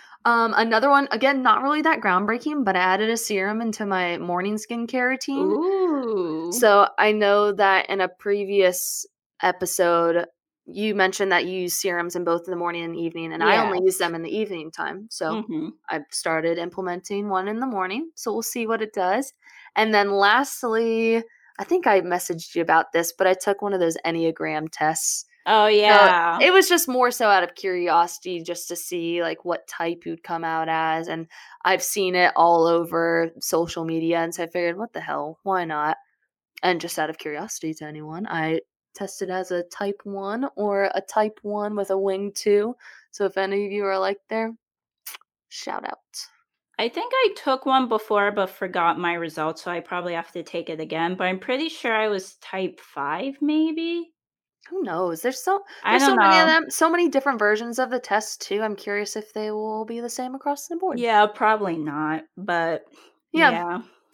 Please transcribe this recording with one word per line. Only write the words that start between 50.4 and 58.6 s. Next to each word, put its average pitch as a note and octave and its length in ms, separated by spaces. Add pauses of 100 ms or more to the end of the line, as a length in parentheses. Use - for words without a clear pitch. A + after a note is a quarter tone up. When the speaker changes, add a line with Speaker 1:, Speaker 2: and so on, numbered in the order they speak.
Speaker 2:
take E3 260
it D#3+ 100
again, E3 360
but F#3 100
I'm F#3 140
pretty C4+ 300
sure A#3+ 240
I A3 160
was F#3+ 260
type - 440
five, E3 640
maybe? D#4+ 720 (560)
Speaker 1:
Who F#4 140
knows? F3 380
There's B3+ 220
so, G4 200 (200)
Speaker 2:
I G#3 80
Speaker 1:
there's C4 120
so C#4 60
Speaker 2:
don't - 100
Speaker 1:
many G3 200
of D#4+ 80
Speaker 2:
know. D#4+ 60
Speaker 1:
them, D#4+ 160
so D#4+ 200
many F4 200
different C4+ 300
versions G#3+ 380
of B3+ 120
the B3 100
test, G#3+ 420
too. G3+ 200